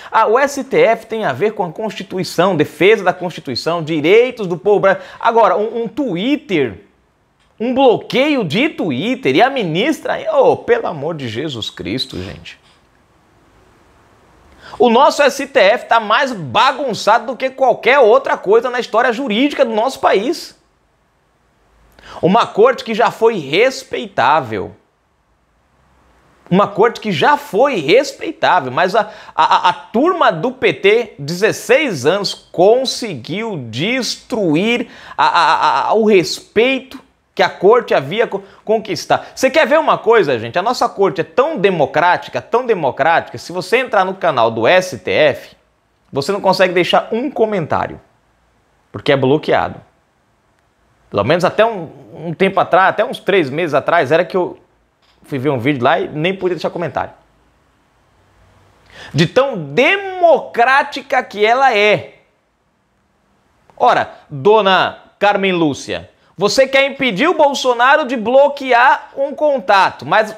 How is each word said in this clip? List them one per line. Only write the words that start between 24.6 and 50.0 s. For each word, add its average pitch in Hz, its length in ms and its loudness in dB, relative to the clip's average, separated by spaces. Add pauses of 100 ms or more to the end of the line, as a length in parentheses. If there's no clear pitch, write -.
Uma 190 180 4
corte - 320 0
que 214 100 -6
já 226 260 2
foi 262 400 0
respeitável, 147 960 0
mas 175 240 0
a, 214 160 0 (240)
a, 180 360 2
a - 20 0
turma 294 580 0
do 185 220 -4
P 208 220 0
T, 214 440 0
dezesseis 180 880 -2
anos, 190 280 -2
conseguiu 202 1200 -2
destruir 180 1300 -2 (280)
a, 151 100 2
a, 156 280 2
a, 135 340 0
a, 175 60 2
o 220 100 2
respeito 220 1000 0 (300)
que 190 80 0
a 170 80 2
corte 220 420 2
havia 185 340 0
co-, 196 160 -8 (220)
conquistado. 208 680 -2
Você 262 160 0
quer 294 160 2
ver 285 120 4
uma 233 200 0
coisa, 185 400 2
gente? 117 200 -4
A 180 40 -2
nossa 240 260 -2
corte 185 320 -2
é 151 40 -2
tão 285 340 -6
democrática, 156 840 -2
tão 247 240 -4
democrática, 156 720 -2
se - 160 -14
você 180 260 -4
entrar 214 280 -2
no 190 80 -6
canal 127 360 0
do 117 160 -2
S 180 300 2
T 101 140 -8
F, 127 460 0 (540)
você 139 220 -4
não 202 80 -4
consegue 185 320 0
deixar 175 400 0
um 247 160 -4
comentário, 175 720 -4 (880)
porque 107 220 -4
é 139 40 2
bloqueado. 131 680 -2 (1300)